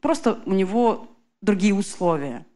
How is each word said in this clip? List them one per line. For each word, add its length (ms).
Просто 440
у 80
него 560
другие 340
условия. 680